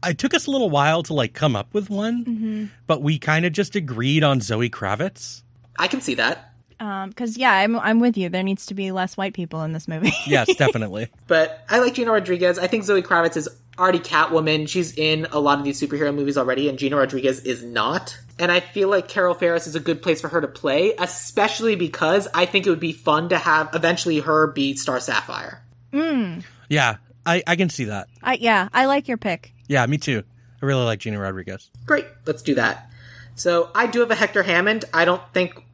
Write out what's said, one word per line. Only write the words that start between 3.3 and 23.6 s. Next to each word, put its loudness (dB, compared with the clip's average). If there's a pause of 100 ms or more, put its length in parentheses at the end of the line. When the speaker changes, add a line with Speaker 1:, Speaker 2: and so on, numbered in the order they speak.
Speaker 1:
just -2
agreed 0
on 4
Zoe 0
Kravitz. -6 (360)
Speaker 3:
I 2
can -2
see -2
that. -2 (300)
Speaker 2:
Um, -8
'cause, -6
yeah, 4
I'm, 4
I'm 2
with 4
you. 0
There -2
needs -2
to -10
be -4
less -4
white -4
people -8
in -4
this -8
movie. 0
<laughs> -10
Speaker 1:
Yes, 4
definitely. 0 (200)
Speaker 3:
But 2
I 4
like 2
Gina -2
Rodriguez. 2
I -2
think 0
Zoe 2
Kravitz 2
is -2 (300)
already 4
Catwoman. 0
She's -4
in 0
a -2
lot 4
of -4
these -2
superhero -2
movies -2
already, 0
and -4
Gina 0
Rodriguez 0
is -6
not. -4 (200)
And 0
I 4
feel -2
like 2
Carol 2
Ferris 0
is -6
a -2
good -2
place 0
for -6
her 0
to -2
play, 0
especially 0
because 0
I 4
think 0
it 2
would 2
be -4
fun 0
to 2
have 2